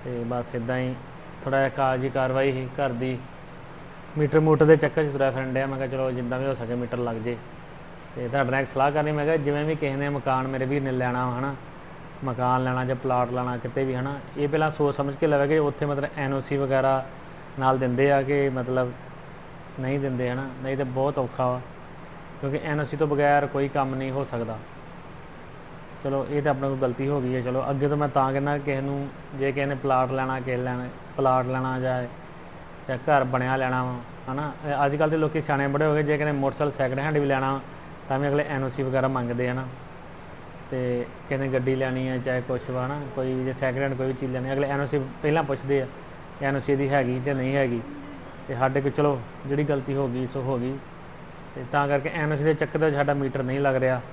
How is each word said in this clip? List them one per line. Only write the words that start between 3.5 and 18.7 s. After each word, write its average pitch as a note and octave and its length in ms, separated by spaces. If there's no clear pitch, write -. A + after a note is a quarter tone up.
ਮੀਟਰ D3+ 220
ਮੂਟਰ D#3 260
ਦੇ D#3 100
ਚੱਕਰ D3+ 280
'ਚ D3 80
ਤੁਰਿਆ C3+ 200
ਫਿਰਨ C3 220
ਡਿਆ। C3+ 120
ਮੈਂ C3+ 120
ਕਿਹਾ, C3+ 100
"ਚਲੋ, C3 240
ਜਿੱਦਾਂ B2 280
ਵੀ C3+ 60
ਹੋ C3+ 80
ਸਕੇ, A#2+ 220
ਮੀਟਰ B2 220
ਲੱਗ A#2+ 180
ਜੇ।" A2+ 220
ਤੇ B2 120
ਤੁਹਾਡੇ B2+ 240
ਨਾਲ C3+ 100
ਇੱਕ C3 100
ਸਲਾਹ C#3 200
ਕਰਨੀ, D3+ 200
ਮੈਂ D3 140
ਕਿਹਾ, D#3+ 120
ਜਿਵੇਂ D3 280
ਵੀ D#3+ 100
ਕਿਸੇ D3 200
ਨੇ C#3+ 140
ਮਕਾਨ, C3 380
ਮੇਰੇ C3 180
ਵੀਰ C#3 160
ਨੇ C3+ 100
ਲੈਣਾ B2+ 380
ਵਾ, B2 100
ਹਨਾ, C#3 160
ਮਕਾਨ B2+ 400
ਲੈਣਾ B2+ 220
ਜਾਂ C3 100
ਪਲਾਟ B2 360
ਲੈਣਾ B2 260
ਕਿਤੇ B2 260
ਵੀ, C3 120
ਹਨਾ, C3+ 240
ਇਹ D3 100
ਪਹਿਲਾਂ D#3 240
ਸੋਚ C#3+ 240
ਸਮਝ C#3 200
ਕੇ D#3+ 120
ਲਵੇ C#3+ 200
ਕਿ D#3 100
ਉੱਥੇ, D3 280
ਮਤਲਬ, C#3+ 320
ਐਨ C#3 160
ਓ C3+ 60
ਸੀ C#3 180
ਵਗੈਰਾ C3+ 480
ਨਾਲ C3 180
ਦਿੰਦੇ B2+ 340
ਆ C#3 100
ਕਿ, C#3 280
ਮਤਲਬ, B2+ 420